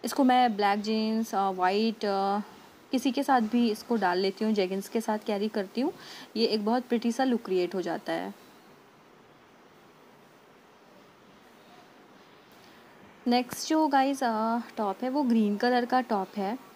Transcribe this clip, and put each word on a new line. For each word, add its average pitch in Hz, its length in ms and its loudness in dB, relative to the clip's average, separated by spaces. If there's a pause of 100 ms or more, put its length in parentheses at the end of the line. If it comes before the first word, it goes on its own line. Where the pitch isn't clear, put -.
इसको 269 180 0
मैं 247 320 6
ब्लैक 202 260 2
जीन्स, 220 540 -2
अ, 196 140 2
वाइट, 202 560 0
अ, 196 340 0 (520)
किसी 262 200 0
के 277 120 -2
साथ 262 180 4
भी 226 300 2
इसको 220 240 -4
डाल 180 220 2
लेती 190 280 0
हूँ, 220 80 2
जेगिंग्स 196 360 -2
के 226 120 -2
साथ 214 180 -2
कैरी 208 280 -2
करती 214 340 -4
हूँ। 330 120 -2 (440)
ये 226 80 2
एक 214 200 0
बहुत 247 180 0
pretty 233 280 -2
सा 262 120 -2
look 240 180 0
create 180 340 -2
हो 185 60 -2
जाता 165 320 -6
है। 185 200 -8 (4000)
Next 247 420 -2
जो 311 180 2
guys, 269 360 2
अ, 226 360 0 (180)
top 202 260 -2
है, 254 60 -4
वो 285 140 0
green 220 340 2
color 247 280 2
का 254 160 0
top 202 260 -2 (100)
है। 208 380 -6